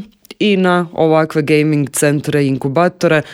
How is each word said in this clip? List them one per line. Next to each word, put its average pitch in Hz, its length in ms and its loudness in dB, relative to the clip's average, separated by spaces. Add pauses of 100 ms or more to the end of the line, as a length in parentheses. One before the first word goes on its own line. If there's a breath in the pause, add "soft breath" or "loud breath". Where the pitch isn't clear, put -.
(380)
i 208 180 2
na 180 360 2
ovakve 160 500 0
gaming 151 480 0
centre, 147 560 0
inkubatore 156 760 0 (120)